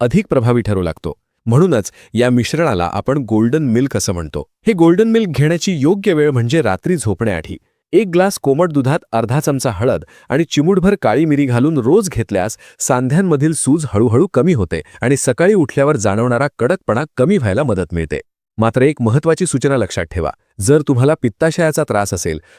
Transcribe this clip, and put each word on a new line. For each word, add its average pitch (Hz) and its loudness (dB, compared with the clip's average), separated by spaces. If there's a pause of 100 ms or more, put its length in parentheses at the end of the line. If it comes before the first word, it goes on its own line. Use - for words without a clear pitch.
अधिक 123 0
प्रभावी 120 2
ठरू 98 -2
लागतो. 82 -8 (300)
म्हणूनच 131 2 (220)
या 120 2
मिश्रणाला 120 0
आपण 127 -2 (100)
गोल्डन 117 0
मिल्क 123 0
असं 101 -4
म्हणतो. 78 -8 (180)
हे 233 4
गोल्डन 180 4
मिल्क 214 0
घेण्याची 165 0
योग्य 190 0
वेळ 151 2
म्हणजे 127 0
रात्री 117 -2
झोपण्याआधी. 101 -4 (360)
एक 196 2
ग्लास 180 0
कोमट 151 0
दुधात 139 -2
अर्धा 117 -2
चमचा 139 -2
हळद 95 -2 (240)
आणि 151 0
चिमूटभर 185 2
काळी 120 2
मिरी 143 2
घालून 131 0
रोज 170 2
घेतल्यास 101 -4 (220)
सांध्यांमधील 147 0
सूज 151 0
हळूहळू 120 2
कमी 151 2
होते 85 -2 (200)
आणि 131 0
सकाळी 170 0
उठल्यावर 147 0
जाणवणारा 117 0 (100)
कडकपणा 131 -2 (120)
कमी 175 2
व्हायला 107 0
मदत 92 -4
मिळते. 80 -4 (380)
मात्र 113 2
एक 143 2
महत्त्वाची 151 2
सूचना 139 0
लक्षात 95 -4
ठेवा, 80 -6 (300)
जर 143 4
तुम्हाला 139 2
पित्ताशयाचा 160 -2
त्रास 101 -2
असेल, 80 -4 (200)